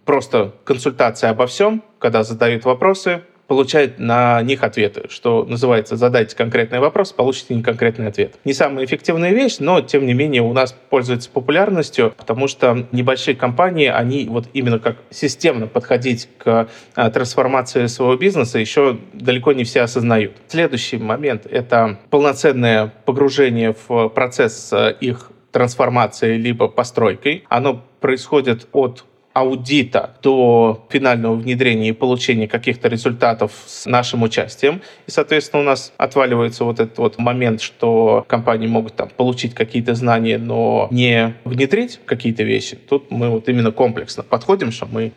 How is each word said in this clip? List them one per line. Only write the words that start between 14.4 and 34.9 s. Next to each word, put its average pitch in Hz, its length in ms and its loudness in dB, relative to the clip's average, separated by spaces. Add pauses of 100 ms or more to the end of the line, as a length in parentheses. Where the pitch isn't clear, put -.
именно 123 240 0
как 117 180 -4 (140)
системно 127 560 -2
подходить 120 600 -2 (120)
к, 113 300 0 (260)
а, 117 160 0
трансформации 127 760 0
своего 127 300 0
бизнеса 131 420 0
ещё 127 380 2 (160)
далеко 127 400 0
не 127 120 -2
все 123 180 0
осознают. 117 500 0 (160)
Следующий 147 480 -2
момент — 117 540 -4
это 117 480 0 (100)
полноценное 127 880 2 (100)
погружение 127 720 2 (120)
в 117 220 0
процесс, 127 640 -2
э, 107 280 2
их 123 300 -6 (220)
трансформации 120 840 0
либо 120 300 -2
постройкой. 123 840 -2
Оно 120 320 0 (180)
происходит 131 720 0
от 127 320 -2 (300)
аудита 131 760 0 (120)
до 117 680 4
финального 120 440 0
внедрения 117 540 0
и 110 40 0
получения 123 540 0
каких-то 120 400 -4
результатов 113 640 -2 (160)
с - 180 -18
нашим 120 380 0
участием. 139 580 -2 (280)